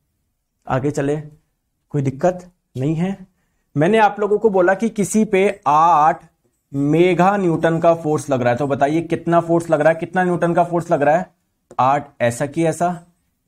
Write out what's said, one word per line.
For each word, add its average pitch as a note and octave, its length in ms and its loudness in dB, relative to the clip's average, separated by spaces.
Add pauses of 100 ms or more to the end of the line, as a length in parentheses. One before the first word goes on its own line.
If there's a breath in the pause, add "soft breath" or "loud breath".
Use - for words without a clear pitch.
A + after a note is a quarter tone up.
(680)
आगे C3+ 240 -4
चले, C#3+ 260 -4 (760)
कोई D3 80 -2
दिक्कत D#3 480 -4 (280)
नहीं D3 180 -2
है। F#3+ 220 -4 (640)
मैंने F#3+ 180 2
आप G#3 220 2
लोगों G#3 180 0
को A3 120 2
बोला F#3+ 240 2
कि G#3+ 160 -2
किसी G#3 360 0
पे G3 420 0
आठ D#3+ 580 4 (480)
मेगा E3+ 640 2
न्यूटन E3 420 0
का E3+ 160 4
फोर्स D3+ 340 -4
लग B2+ 120 0
रहा A#2+ 80 0
है, A#2+ 80 0
तो D3 100 -4
बताइए C#3+ 340 0
कितना E3 380 0
फोर्स E3 300 -2
लग D3+ 120 2
रहा D3+ 80 4
है, E3 60 2
कितना F#3 280 -4
न्यूटन F3 300 0
का E3+ 100 2
फोर्स E3+ 280 -4
लग D3+ 100 0
रहा D3 140 2
है? F3+ 140 -4 (500)
आठ। C#3 280 0 (140)
ऐसा A#2+ 240 -2
कि E3 200 -4
ऐसा, E3+ 380 -4 (440)